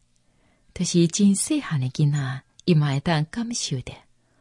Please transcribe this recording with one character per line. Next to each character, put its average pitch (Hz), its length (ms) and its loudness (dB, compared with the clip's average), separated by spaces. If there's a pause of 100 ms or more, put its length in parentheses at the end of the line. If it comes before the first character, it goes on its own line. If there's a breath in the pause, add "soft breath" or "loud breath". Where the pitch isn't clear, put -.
(720)
就 180 120 -4
是 170 240 4
真 202 260 4
细 302 260 -2
汉 151 200 -2
的 127 80 -2
囡 147 240 2
仔， 135 300 -4 (240)
伊 180 80 6
嘛 147 180 2
会 139 80 -2
当 156 260 0
感 233 260 -8
受 - 280 -6
到， - 120 -12 (480)